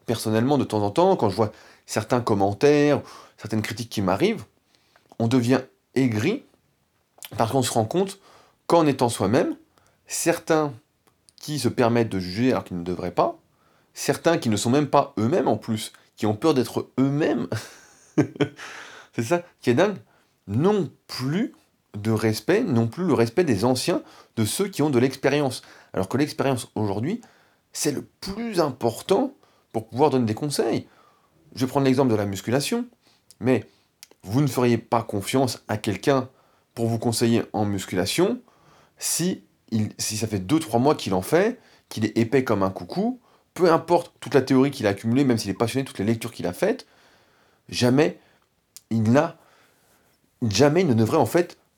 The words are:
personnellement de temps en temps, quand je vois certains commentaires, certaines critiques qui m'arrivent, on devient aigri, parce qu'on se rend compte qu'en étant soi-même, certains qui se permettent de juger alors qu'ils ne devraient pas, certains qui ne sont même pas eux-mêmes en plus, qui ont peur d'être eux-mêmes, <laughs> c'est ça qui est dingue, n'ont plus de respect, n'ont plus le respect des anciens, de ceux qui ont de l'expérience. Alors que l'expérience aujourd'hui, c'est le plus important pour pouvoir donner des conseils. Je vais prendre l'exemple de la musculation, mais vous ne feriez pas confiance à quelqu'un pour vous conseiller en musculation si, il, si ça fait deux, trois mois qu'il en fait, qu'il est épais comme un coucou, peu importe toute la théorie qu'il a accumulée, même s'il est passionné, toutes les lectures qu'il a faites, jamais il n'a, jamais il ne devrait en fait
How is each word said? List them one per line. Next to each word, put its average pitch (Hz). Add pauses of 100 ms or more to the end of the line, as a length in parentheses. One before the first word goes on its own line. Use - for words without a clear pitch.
personnellement 117
de 113
temps 107
en 101
temps, 175
quand 110
je 95
vois 107 (320)
certains 113
commentaires, 131 (360)
certaines 110
critiques 113
qui -
m'arrivent, 127 (760)
on 117
devient 127 (340)
aigri, 127 (920)
parce 113
qu'on 135
se 120
rend 113
compte 190 (480)
qu'en 170
étant 127
soi-même, 120 (500)
certains 160 (680)
qui 147
se 117
permettent 117
de 95
juger 95
alors -
qu'ils 92
ne 87
devraient 87
pas, 254 (580)
certains 165
qui 139
ne 104
sont 117
même 139
pas -
eux-mêmes 139
en 113
plus, - (240)
qui 107
ont 104
peur 156
d'être -
eux-mêmes, 147 (680)
<laughs> - (960)
c'est 117
ça 170 (180)
qui 127
est -
dingue, 180 (500)
n'ont 165 (160)
plus 160 (400)
de 107
respect, 110
n'ont 117
plus 170
le 139
respect 117
des 113
anciens, 131 (320)
de 110
ceux 196
qui 165
ont 156
de 120
l'expérience. 135 (300)
Alors 95
que 120
l'expérience 135
aujourd'hui, 107 (520)
c'est -
le 123 (180)
plus 208
important 160 (380)
pour -
pouvoir 135
donner 127
des 107
conseils. 147 (680)
Je 127
vais 127
prendre 139
l'exemple 131
de 107
la 101
musculation, 143 (540)
mais 113 (560)
vous 107
ne 147
feriez 123
pas -
confiance 120
à 107
quelqu'un 127 (460)
pour 117
vous 113
conseiller 117
en 107
musculation 104 (580)
si, - (280)
il, 107
si -
ça 110
fait 101
deux, 95
trois 139
mois 143
qu'il 98
en 90
fait, 196 (300)
qu'il 110
est -
épais 117
comme 107
un 95
coucou, 196 (380)
peu 165
importe 170
toute -
la 135
théorie 135
qu'il 123
a 98
accumulée, 113
même 123
s'il 101
est 92
passionné, 120
toutes -
les 98
lectures 113
qu'il -
a 87
faites, 233 (840)
jamais 131 (720)
il 113 (100)
n'a, 151 (1080)
jamais 139
il 190
ne 131
devrait 110
en 131
fait 175 (200)